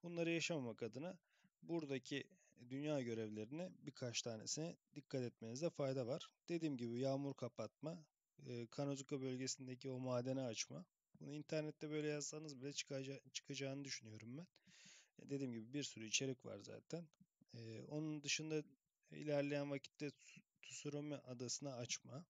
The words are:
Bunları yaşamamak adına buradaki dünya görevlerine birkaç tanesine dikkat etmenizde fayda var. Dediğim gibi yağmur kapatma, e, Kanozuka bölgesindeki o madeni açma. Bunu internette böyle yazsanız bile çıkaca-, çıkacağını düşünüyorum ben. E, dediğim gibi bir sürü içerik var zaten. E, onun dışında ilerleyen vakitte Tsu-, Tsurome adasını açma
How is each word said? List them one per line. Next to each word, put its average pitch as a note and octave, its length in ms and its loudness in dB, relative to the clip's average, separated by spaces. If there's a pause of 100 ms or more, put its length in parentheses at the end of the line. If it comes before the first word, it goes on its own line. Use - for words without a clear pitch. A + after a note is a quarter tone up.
Bunları E3+ 280 4
yaşamamak D3 520 4
adına C#3 340 -2 (440)
buradaki C#3+ 640 2 (460)
dünya C#3+ 320 4
görevlerine A#2 760 0
birkaç B2 420 0
tanesine B2 540 -2 (200)
dikkat C3+ 280 0
etmenizde A#2+ 460 0
fayda C3+ 380 2
var. D3 200 0 (220)
Dediğim E3 280 2
gibi A#2 220 0
yağmur C3+ 340 4
kapatma, D3 720 -4 (400)
e, A#2+ 220 -2
Kanozuka C#3 540 0
bölgesindeki B2+ 680 -2
o B2+ 100 0
madeni B2+ 420 4
açma. C3 440 -2 (340)
Bunu D3 140 -8
internette D3+ 560 -2
böyle D3+ 180 2
yazsanız D3 540 -4
bile C#3+ 120 -4
çıkaca-, C3+ 480 -2 (120)
çıkacağını C#3 520 -2
düşünüyorum A2+ 520 -6
ben. F3+ 100 -8 (720)
E, - 100 -14
dediğim C3+ 240 2
gibi A#2 200 -4
bir C#3+ 100 0
sürü A2+ 220 -4
içerik B2+ 400 2
var G#2 140 -6
zaten. A2 480 -6 (460)
E, A2+ 280 -8
onun D3+ 420 -2
dışında D#3 400 2 (480)
ilerleyen C#3+ 600 2
vakitte C#3+ 360 -2
Tsu-, - 340 -10 (200)
Tsurome D3 540 -2
adasını B2+ 600 -2
açma A#2+ 540 -4